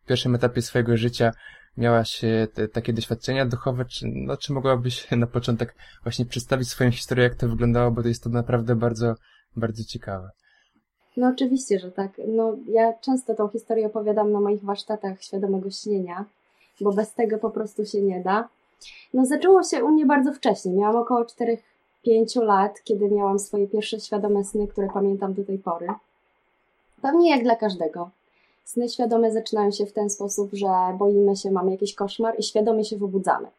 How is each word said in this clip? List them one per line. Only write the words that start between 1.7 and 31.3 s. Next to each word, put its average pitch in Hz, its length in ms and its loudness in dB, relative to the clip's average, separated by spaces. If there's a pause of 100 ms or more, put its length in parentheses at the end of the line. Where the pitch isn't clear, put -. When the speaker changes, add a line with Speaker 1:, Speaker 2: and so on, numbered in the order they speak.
Speaker 1:
miałaś, 113 460 0
e, 110 300 2
te, 107 140 -4
takie 117 260 -4
doświadczenia 127 520 -2
duchowe. 123 400 -4
Czy, 123 220 -12
no, 131 300 -6
czy - 160 -6
mogłabyś 127 540 -2
<laughs> - 40 -4
na 120 160 2
początek 120 480 -2 (280)
właśnie 120 220 -4
przedstawić 127 440 -4
swoją 123 220 2
historię, 127 320 0
jak 123 120 2
to 123 120 -2
wyglądało, 120 440 2
bo 117 100 -2
to 117 60 0
jest 117 160 -2
to 117 60 -4
naprawdę 120 460 0
bardzo, 113 400 0 (400)
bardzo 113 280 -4
ciekawe. 98 460 -10 (880)
Speaker 2:
No 247 100 2
oczywiście, 254 520 0
że 180 120 -12
tak. 196 200 -6 (160)
No, 220 280 0 (120)
ja 226 340 2
często 254 340 -2
tą 220 120 0
historię 226 380 -2
opowiadam 214 460 0
na 208 80 2
moich 202 240 0
warsztatach 202 600 -6
świadomego 196 480 -4
śnienia, 190 540 -4 (560)
bo 202 120 2
bez 214 200 -2
tego 220 240 0
po 220 120 -4
prostu 214 360 -6
się 202 160 -2
nie 190 220 0
da. 208 240 0 (680)
No, 254 120 4
zaczęło 339 380 6
się 277 220 0
u 294 40 2
mnie 311 160 6
bardzo 277 280 4
wcześnie. - 380 -2
Miałam 208 240 2
około 233 300 0
czterech, 233 340 -4 (440)
pięciu 226 380 4
lat, 208 420 2
kiedy 202 260 0
miałam 202 300 2
swoje 202 280 -2
pierwsze 214 320 -4
świadome 202 440 0
sny, 208 240 -2
które 196 260 -4
pamiętam 196 400 -2
do 196 100 -6
tej 196 160 -6
pory. 170 280 -6 (1120)
Pewnie 330 280 6
jak 262 140 4
dla 233 120 4
każdego. 175 540 -4 (560)
Sny 240 240 -4
świadome 226 420 2
zaczynają 214 400 0
się 202 140 -2
w 202 80 -14
ten 208 160 -2
sposób, 202 440 -4
że 196 140 -2 (300)
boimy 202 380 4